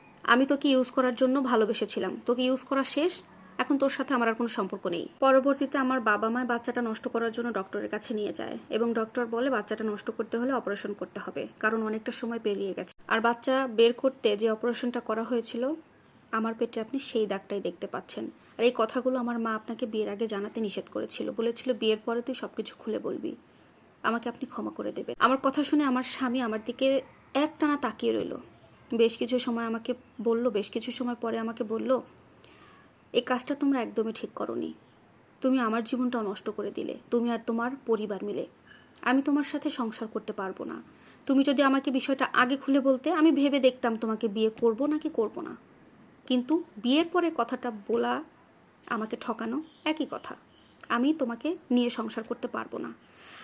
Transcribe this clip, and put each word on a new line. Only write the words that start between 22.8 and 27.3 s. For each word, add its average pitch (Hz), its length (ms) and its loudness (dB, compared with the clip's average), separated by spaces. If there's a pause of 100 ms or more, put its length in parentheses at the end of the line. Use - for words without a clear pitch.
বলবি, - 360 -6 (680)
আমাকে 233 260 -2
আপনি 240 160 -8
ক্ষমা - 260 -8
করে - 200 -6
দেবেন।" - 280 -6
আমার 254 240 4
কথা 277 200 0
শুনে 294 200 2
আমার 254 200 2
স্বামী 254 380 -2
আমার 220 240 -2
দিকে 262 360 2 (320)